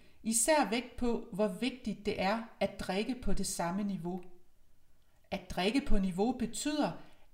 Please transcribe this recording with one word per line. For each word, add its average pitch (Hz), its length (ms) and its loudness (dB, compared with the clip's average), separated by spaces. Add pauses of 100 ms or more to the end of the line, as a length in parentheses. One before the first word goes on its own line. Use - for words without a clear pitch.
(240)
især 240 460 2
vægt 240 280 -4
på, 240 360 -2
hvor 208 140 0
vigtigt 214 580 -6
det - 160 -2
er 220 220 0 (160)
at 196 200 -2
drikke 220 440 -2
på 190 100 6
det 185 140 4
samme 185 360 -2
niveau. 180 400 -4 (1080)
At - 180 -8
drikke 220 380 2
på 208 120 10
niveau 190 320 2
betyder, 254 600 -2 (420)